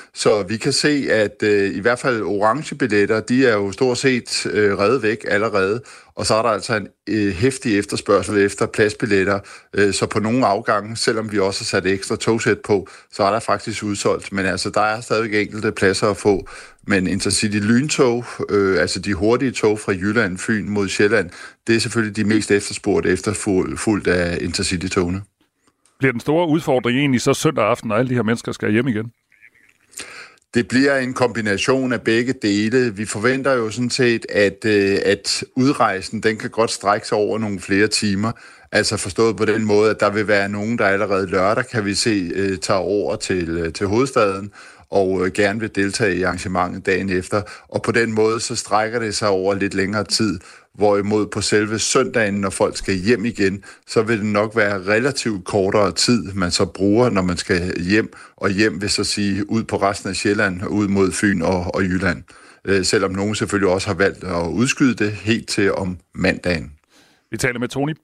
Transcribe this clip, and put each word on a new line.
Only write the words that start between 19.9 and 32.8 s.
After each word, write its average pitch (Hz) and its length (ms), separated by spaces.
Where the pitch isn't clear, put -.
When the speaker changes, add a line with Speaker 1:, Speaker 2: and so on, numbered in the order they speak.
Speaker 1:
Jylland, 98 460
Fyn 104 300
mod 101 200
Sjælland, 101 420
det 117 100
er 110 40
selvfølgelig 107 360
de 107 80
mest 107 260
efterspurgte, 98 600
efterfulgt 92 1000
af 87 320
Intercity-togene. 92 840
Speaker 2:
Bliver 135 140
den 117 80
store 165 280
udfordring 131 500
egentlig 139 220
så 139 140
søndag 131 300
aften, 117 240
når 104 80
alle 123 120
de 127 60
her 123 80
mennesker 113 300
skal 107 200
hjem 120 160
igen? 113 240
Speaker 1:
Det 117 140
bliver 135 300
en 127 160
kombination 120 800
af 107 100
begge 120 400
dele. 110 520